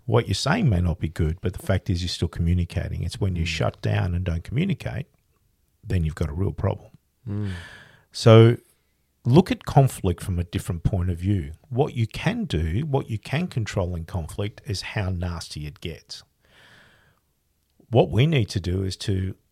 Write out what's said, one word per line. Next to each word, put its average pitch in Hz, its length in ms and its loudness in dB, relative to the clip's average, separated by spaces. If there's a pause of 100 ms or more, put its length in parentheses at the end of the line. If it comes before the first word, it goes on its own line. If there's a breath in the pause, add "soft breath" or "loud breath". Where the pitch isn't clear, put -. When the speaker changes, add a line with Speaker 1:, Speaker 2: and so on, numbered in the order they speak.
Speaker 1:
What 113 220 2
you're 101 80 0
saying 175 340 2
may 90 100 4
not 87 200 0
be 82 100 -4
good, 80 320 -2
but 90 120 -4
the - 120 -14
fact 95 240 0
is 87 140 0
you're 87 60 -4
still - 180 -4
communicating. 87 760 -2
It's - 160 -8
when 92 160 -2
you 85 80 0
Speaker 2:
Mm. 87 40 -4
Speaker 1:
shut 85 340 -4
down 104 320 -2
and 87 100 -2
don't 85 200 -4
communicate, - 640 -4 (760)
then 87 220 -2
you've 76 100 -4
got 80 140 -4
a 73 40 -8
real 92 200 -2
problem." - 380 -6 (360)
Speaker 2:
Mm. 101 240 -6 (600 loud breath)
Speaker 1:
So 113 440 10 (680)
look 127 260 6
at 247 140 -6
conflict - 580 2
from 87 160 -2
a 87 60 0
different 90 380 -6
point 90 260 0
of 85 80 -2
view. 87 340 -2 (160)
What 120 280 -2
you 117 120 0
can 226 380 -4
do, 90 400 -2
what 135 240 -2
you 110 100 -6
can 180 280 -4
control 95 460 -4
in 82 120 -8
conflict 92 600 -8
is - 280 -8
how 98 160 -4
nasty 87 580 -8
it 73 140 -16
gets. - 420 -14 (1700 soft breath)
What 110 200 4
we 104 160 4
need 147 240 2
to - 100 -4
do 90 240 -2
is 95 140 -6
to 95 380 -4 (160)